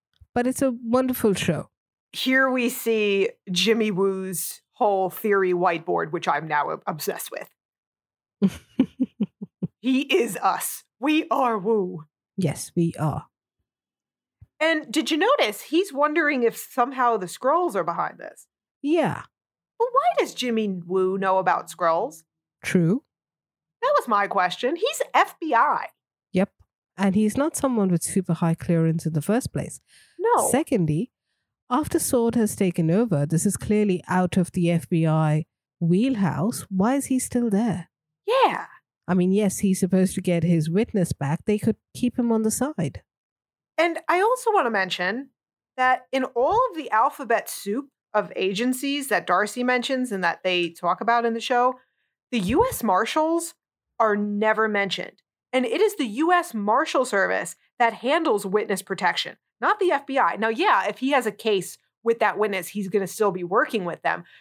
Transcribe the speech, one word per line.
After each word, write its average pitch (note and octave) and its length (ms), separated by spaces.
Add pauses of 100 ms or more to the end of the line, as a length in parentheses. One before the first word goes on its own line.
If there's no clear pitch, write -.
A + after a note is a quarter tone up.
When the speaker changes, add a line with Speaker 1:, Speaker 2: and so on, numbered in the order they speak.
(340)
Speaker 1:
But B3 120
it's C4 160
a C4 100 (100)
wonderful A#3+ 520
show. - 340 (440)
Speaker 2:
Here C4 380
we B3 200
see G#3 580 (240)
Jimmy G#3+ 380
Woo's F#3+ 720 (100)
whole F#3+ 380
theory G3 420
whiteboard, E3+ 600
which E3 160
I'm D3+ 200
now D3 220
ob-, D#3+ 160
obsessed E3+ 440
with. - 200 (920)
Speaker 1:
<laughs> G3 200 (1200)
Speaker 2:
He C4 220
is B3 360
us. - 460 (160)
We D#4 300
are B3+ 280
Woo. F#3 460 (320)
Speaker 1:
Yes, D#3+ 400
we E3+ 220
are. - 280 (1300)
Speaker 2:
And D#4 300
did C4 200
you D#4 60
notice D#4 460
he's E4 300
wondering D4 500
if A3+ 140
somehow B3 600
the F#3 100
Skrulls D4 500
are F3 80
behind E3+ 340
this? - 300 (340)
Speaker 1:
Yeah. C#4+ 400 (560)
Speaker 2:
But A#4+ 140
why C#5+ 140 (120)
does F4+ 160
Jimmy A3 340 (160)
Woo F#3 320
know F#3+ 220
about F3+ 320
Skrulls? F3 540 (400)
Speaker 1:
True. F#3 400 (760)
Speaker 2:
That C#5 160
was - 120
my G3+ 180
question. G3 480
He's A#4 280 (120)
F E4 260
B D#4 140
I. B3+ 320 (460)
Speaker 1:
Yep. F#3 180 (460)
And F#3+ 180
he's G#3+ 220
not D4 200
someone A3+ 320
with F3 140
super F3+ 320
high E3 200
clearance E3 520
in D#3 60
the D3+ 100
first A3 300
place. - 280 (380)
Speaker 2:
No. G#4 320
Speaker 1:
Secondly, F#3+ 640 (580)
after D4+ 300
sword A#3 340
has A3 220
taken F3 340
over, F#3 360
this E3 200
is F#3+ 100
clearly G#3 520
out F#3 280
of F3 160
the F3 200
F E3+ 160
B D#3+ 180
I D#3 400 (320)
wheelhouse. G3 920
Why G#3 280
is C4+ 100
he C4 140
still A#3+ 280
there? G3 420 (360)
Speaker 2:
Yeah. G4+ 400 (400)
Speaker 1:
I E3+ 80
mean, F#3 180
yes, G3+ 280
he's F#3+ 200
supposed F#3+ 360
to F#3 40
get E3+ 220
his E3 260
witness F#3+ 460
back. C#3+ 320
They G#3+ 120
could G#3+ 180 (180)
keep A#3+ 240
him A#3+ 120
on A3 120
the A3 80
side. - 520 (760)
Speaker 2:
And E4 280
I F4 140
also A#4 320
want E4+ 140
to A#3 40
mention G3 600 (480)
that B3+ 240 (100)
in C4 120
all D#4+ 360 (100)
of E4+ 60
the D#4 140
alphabet B3 580
soup A#3 380 (260)
of G3 240
agencies B3+ 720
that F3 180
Darcy G#3 380
mentions B3 480
and F#3+ 120
that E3 200
they F3+ 240
talk F3 320
about A#3 240
in A#3 80
the A3+ 80
show, B3 360 (540)
the A#3+ 100
U C4+ 280
S - 140
Marshals D#4 720 (440)
are G#3+ 160
never G#3+ 540
mentioned. G3+ 540 (320)
And B3+ 100
it D4+ 160
is G#4 160
the C#4+ 100
U C4+ 240
S F4 220
Marshal A#3+ 540
Service F#3+ 500 (220)
that A#3 160
handles C#4 500
witness G3 380
protection, - 540 (240)
not D4+ 200
the F4+ 120
F C#4 140
B C4+ 120
I. F3+ 180
Now, A3 120
yeah, A3+ 400
if G3+ 100
he C4 120
has C4+ 160
a A3+ 60
case G3 460 (260)
with A3+ 160
that G3 180
witness, G3 300
he's G3 200
gonna G3 180
still G#3 260
be F3+ 120
working G#3 400
with E3+ 180
them. E3+ 220 (160)